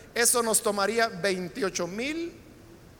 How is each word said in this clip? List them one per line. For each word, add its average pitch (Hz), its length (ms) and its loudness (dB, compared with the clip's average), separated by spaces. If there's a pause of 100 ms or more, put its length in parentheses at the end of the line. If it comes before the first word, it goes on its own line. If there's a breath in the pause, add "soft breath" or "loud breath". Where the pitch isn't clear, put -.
(140 loud breath)
eso 233 280 4
nos 220 200 2
tomaría 208 460 2
veintiocho 185 800 -2
mil 302 540 -6 (600)